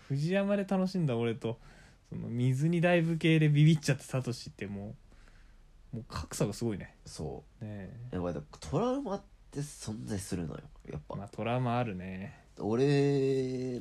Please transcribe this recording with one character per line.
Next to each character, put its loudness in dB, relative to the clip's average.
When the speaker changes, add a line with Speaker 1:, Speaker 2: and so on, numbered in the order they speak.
Speaker 1:
藤 0
山 2
で -2
楽 2
し -2
ん 2
だ 2
俺 2
と、 -4
そ -8
の、 -6
水 2
に 2
ダ 6
イ 6
ブ 0
系 4
で 6
ビ 8
ビ 10
っ 4
ち -2
ゃ 0
っ -2
た -18
サ -2
ト -2
シ -10
っ -14
て -8
も -8
う、 -8
も -8
う -18
格 -8
差 2
が -4
す -6
ご 0
い -6
ね。 -14
Speaker 2:
そ -10
う。 -10
Speaker 1:
ね -10
え。 -6
Speaker 2:
や -2
っ -2
ぱ 0
り -6
ト -4
ラ 0
ウ -4
マ -4
っ -14
て -6
存 -10
在 -4
す -6
る -4
の -8
よ、 -12
や -8
っ -8
ぱ。 -8
Speaker 1:
ま -8
あ、 -12
ト -8
ラ 0
ウ 0
マ 0
あ 0
る -4
ね。 -10
Speaker 2:
俺、 2